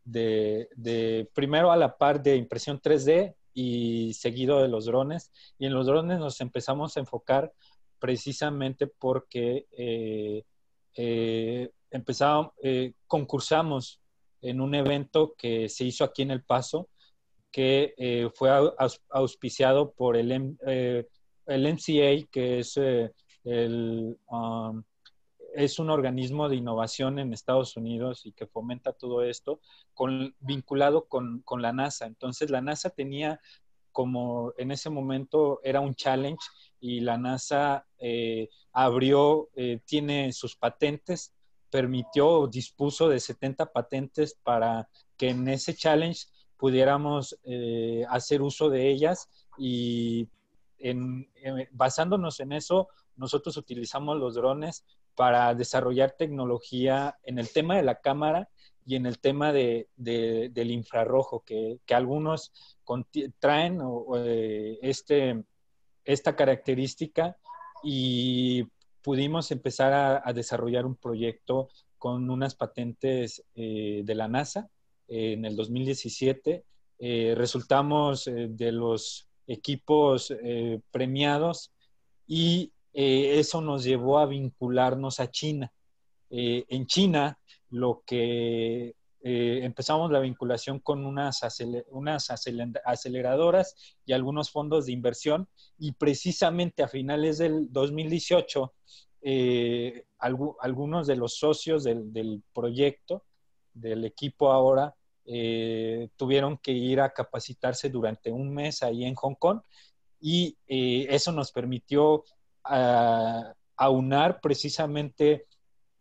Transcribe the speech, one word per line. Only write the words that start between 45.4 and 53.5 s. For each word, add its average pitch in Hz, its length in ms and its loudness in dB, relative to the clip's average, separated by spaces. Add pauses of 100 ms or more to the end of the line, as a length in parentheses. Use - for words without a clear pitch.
ese 135 280 -4
challenge 160 520 2 (300)
pudiéramos, 139 880 2
eh, 117 640 -4
hacer 131 320 0
uso 147 260 0
de 135 220 2
ellas 151 380 0 (280)
y 120 720 -2 (500)
en, 127 480 -6 (100)
en, 131 340 -8
basándonos 160 720 0
en 139 120 -8
eso, 180 360 0 (280)
nosotros 135 400 -4